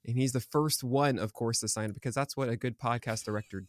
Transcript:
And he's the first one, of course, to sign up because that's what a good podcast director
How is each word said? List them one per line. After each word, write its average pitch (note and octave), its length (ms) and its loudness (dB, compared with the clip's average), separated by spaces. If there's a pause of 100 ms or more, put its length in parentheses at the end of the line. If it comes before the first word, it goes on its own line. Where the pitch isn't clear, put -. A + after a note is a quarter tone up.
And A#2 100 0
he's C3 160 4
the B2+ 80 0
first D3+ 440 0
one, C3+ 340 4
of G#2+ 140 0
course, A#2 280 -2
to A2 80 -2
sign G#2+ 220 0
up G#2 40 -6
because A#2 200 -4
that's C3+ 220 -2
what C3+ 120 0
a A#2 80 0
good A#2+ 220 -2
podcast A#2 460 -2
director G#2 440 -4